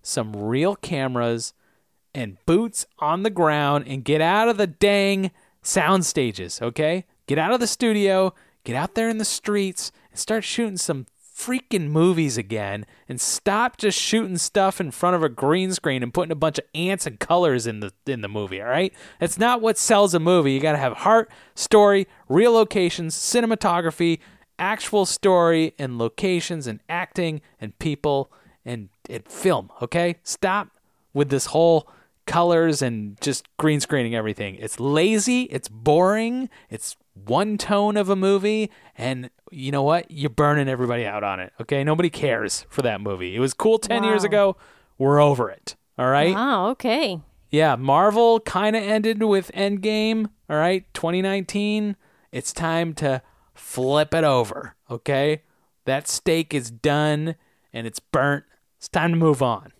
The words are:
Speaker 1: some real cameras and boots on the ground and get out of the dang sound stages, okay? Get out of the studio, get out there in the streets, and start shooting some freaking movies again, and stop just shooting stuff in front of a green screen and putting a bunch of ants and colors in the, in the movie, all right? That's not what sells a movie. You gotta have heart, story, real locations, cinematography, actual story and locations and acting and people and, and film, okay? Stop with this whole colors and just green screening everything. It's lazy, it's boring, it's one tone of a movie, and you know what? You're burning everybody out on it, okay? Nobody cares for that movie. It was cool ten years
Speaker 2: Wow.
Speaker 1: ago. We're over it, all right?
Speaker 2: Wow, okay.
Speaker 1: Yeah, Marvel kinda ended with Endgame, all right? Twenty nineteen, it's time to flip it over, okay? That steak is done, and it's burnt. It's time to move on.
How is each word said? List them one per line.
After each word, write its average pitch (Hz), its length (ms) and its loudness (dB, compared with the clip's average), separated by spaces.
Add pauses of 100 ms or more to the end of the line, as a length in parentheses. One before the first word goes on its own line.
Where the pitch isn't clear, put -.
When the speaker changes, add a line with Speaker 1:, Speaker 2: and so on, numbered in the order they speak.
Speaker 1:
some 107 320 -6
real 127 420 0
cameras 123 760 -4 (640)
and 110 320 -10
boots 208 400 0 (120)
on 165 240 -2
the 220 80 0
ground 147 560 2
and 135 180 -8
get 156 160 2
out 202 280 2
of 226 80 0
the 202 100 0
dang 196 640 0 (320)
sound 175 440 2
stages, 101 560 -4
okay? 156 420 -2 (220)
Get 139 120 0
out 170 140 0
of 247 80 0
the 233 60 0
studio, 196 680 2 (320)
get 120 120 -6
out 160 180 -4
there 226 140 0
in 220 100 -4
the 214 60 -4
streets, 202 680 -4 (180)
and - 80 -14
start 214 260 -4
shooting 214 320 -4
some 139 300 -6 (300)
freaking 233 520 -4
movies 156 500 2
again, 104 480 -8 (240)
and 123 100 -10
stop 220 560 -2
just 208 240 0
shooting 196 380 0
stuff 190 420 0
in 156 100 -4
front 180 240 0
of 165 80 2
a 151 60 2
green 160 440 0
screen 131 300 -2
and 120 120 -8
putting 165 180 -2
a 151 40 -4
bunch 147 220 0
of - 60 -6 (100)
ants 180 320 -2
and 117 140 -10
colors 151 460 2
in 107 140 -6
the, 104 120 -8 (140)
in 123 160 -4
the 98 60 -6
movie, 101 340 -8
all 117 60 -6
right? 170 260 0 (260)
That's 170 180 -2
not 240 220 2
what 220 160 0
sells 202 380 4
a 170 60 4
movie. 160 320 4
You 135 80 0
gotta 151 180 0
have 127 200 -2
heart, 220 320 4 (240)
story, 202 520 4 (220)
real 214 240 4
locations, 180 640 0
cinematography, 175 1040 0 (380)
actual 202 460 0
story 170 720 2
and 127 200 -6
locations 165 680 -4
and 107 220 -10
acting 165 540 -6 (180)
and 107 180 -14
people 139 540 -2 (320)
and, 113 240 -10 (220)
and 110 180 -12
film, 131 420 -2 (120)
okay? 170 400 -2
Stop 196 460 -4 (440)
with 143 160 0
this 135 180 0
whole 165 440 4 (360)
colors 165 540 2
and 107 400 -4
just - 240 -4 (140)
green 151 220 2
screening 120 340 -2
everything. 104 400 -4
It's 107 260 -12
lazy, 208 600 2
it's - 260 -8
boring, 190 800 0 (220)
it's - 260 -14 (180)
one 147 420 -2
tone 208 400 0
of 196 140 0
a 196 60 2
movie, 202 540 0 (260)
and 127 340 -6 (200)
you 135 200 -8
know 139 140 0
what? 165 260 0
You're 147 180 -6
burning 147 400 2
everybody 120 380 -2
out 104 180 -4
on 95 160 -2
it, 92 200 -12
okay? 139 240 -2
Nobody 160 260 2
cares 113 580 -4
for - 140 -4
that 107 180 0
movie. 92 360 -6
It - 20 -2
was 135 160 0
cool 220 240 2
ten 220 260 -2
years 214 180 2
Speaker 2:
Wow. 208 40 0
Speaker 1:
ago. 202 300 2 (420)
We're 143 240 6
over 123 260 2
it, - 280 -14 (200)
all 127 140 0
right? 156 240 4
Speaker 2:
Wow, 214 360 0
okay. 240 500 -2 (300)
Speaker 1:
Yeah, 147 260 4
Marvel 208 640 4
kinda 214 400 -2
ended 214 420 -2
with 196 320 0
Endgame, 214 720 -2 (240)
all 151 80 0
right? 180 340 0
Twenty 175 300 -2
nineteen, 202 760 -2 (360)
it's - 200 -8
time 165 420 -2
to 139 280 -2 (320)
flip 143 580 0
it 160 120 2
over, 123 500 0 (160)
okay? 143 520 -2 (440)
That 135 220 -4
steak 165 440 -2
is 123 200 -4
done, 151 640 0 (360)
and 117 140 -8
it's - 140 -10
burnt. 143 440 0 (320)
It's - 120 -20
time 170 240 0
to 165 40 0
move 151 260 4
on. 117 380 -4